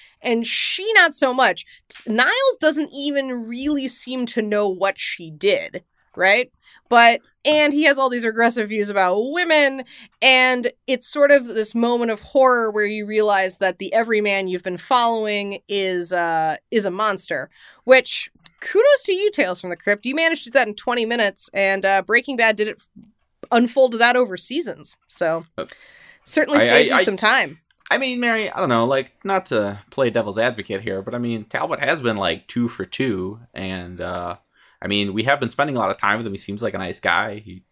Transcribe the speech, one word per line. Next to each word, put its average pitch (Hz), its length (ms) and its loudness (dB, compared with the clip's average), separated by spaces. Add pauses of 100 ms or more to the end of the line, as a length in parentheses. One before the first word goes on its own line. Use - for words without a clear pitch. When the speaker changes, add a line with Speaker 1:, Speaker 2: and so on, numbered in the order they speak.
(220)
Speaker 1:
And 233 240 -2
she, - 460 -4
not 349 240 6
so 254 180 2
much. 247 320 2 (220)
T-, - 240 -8
Niles 440 480 2
doesn't 302 340 0
even 269 540 -4
really 269 400 -4
seem 247 380 -4
to 240 140 -4
know 208 280 0
what 185 320 -2
she 160 320 -10
did, 170 500 -2 (320)
right? 202 380 2 (360)
But, 233 340 6 (220)
and 302 280 4
he 294 140 0
has 277 120 4
all 269 100 2
these 240 160 -2
regressive 233 440 0
views 208 200 -2
about 202 440 2
women, 302 500 2 (400)
and 254 480 4 (160)
it's 247 220 -2
sort 285 240 4
of 269 140 6
this 220 280 -4
moment 233 380 0
of 214 80 -8
horror 247 500 2
where 208 160 0
you 214 180 -6
realize 202 540 0
that 185 220 -2
the 196 120 -8
everyman 208 540 0
you've 180 160 -4
been 180 160 -6
following 208 800 0 (100)
is, 185 440 -2
uh, 165 420 0 (160)
is 220 140 0
a 190 80 -4
monster, 185 580 -6 (320)
which, - 480 2 (300)
kudos 523 460 2
to 403 60 0
you, 392 200 0
Tales 185 280 -2
from 180 100 -8
the 170 60 -8
Crypt. 202 300 -2
You 262 80 -2
managed 330 300 0
to 233 60 -16
do - 20 -8
that 247 160 2
in 208 80 -10
twenty 240 280 -4
minutes, 220 480 -2
and, 196 320 0
uh, 196 180 2
Breaking 247 340 -2
Bad 226 180 2
did 214 140 -4
it, - 140 -12 (720)
unfolded 240 480 4
that 240 140 6
over 226 220 0
seasons. 208 600 -8 (120)
So, 165 360 -4 (140)
Speaker 2:
Uh, - 60 -8 (600)
Speaker 1:
certainly - 360 2
Speaker 2:
I, 120 80 4
Speaker 1:
saves 151 240 6
Speaker 2:
I, - 20 4
Speaker 1:
you 180 60 4
Speaker 2:
I, 185 40 2
Speaker 1:
some 190 120 0
time. 214 420 0 (320)
Speaker 2:
I 247 80 2
mean, 254 220 -4
Mary, 226 280 -2
I - 120 -6
don't 175 80 0
know, 117 180 2
like, 135 280 -2 (100)
not 180 220 -2
to 101 340 -2 (100)
play 127 200 0
devil's 104 280 -2
advocate 110 440 -4
here, 98 200 -6
but, 110 120 -10
I 120 40 -6
mean, 117 280 -6
Talbot 143 340 -6
has 143 200 -2
been, 117 160 0
like, 90 300 -4
two 120 220 -2
for 95 160 -8
two, 104 560 -4 (120)
and, 90 480 -10
uh, 87 360 -8 (460)
I - 40 -8
mean, 101 280 0
we 110 100 -2
have 139 160 0
been 120 100 -4
spending 143 260 -2
a - 40 -4
lot 98 100 -2
of - 80 -6
time 104 200 0
with 117 80 -8
him. 101 60 -8
He 98 60 -8
seems 104 240 -10
like 101 120 -4
a 95 40 -8
nice 90 220 -8
guy. 101 400 0
He, 92 320 -20